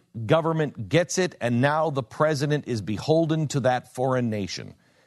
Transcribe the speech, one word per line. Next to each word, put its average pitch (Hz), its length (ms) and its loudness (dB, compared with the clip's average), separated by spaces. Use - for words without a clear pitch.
government 156 640 0
gets 165 300 2
it, 180 220 0
and 120 200 0
now 156 300 2
the 135 140 -4
president 147 640 0
is 113 120 -2
beholden 156 680 0
to 143 120 -2
that 123 360 0
foreign 127 340 0
nation. 87 440 -6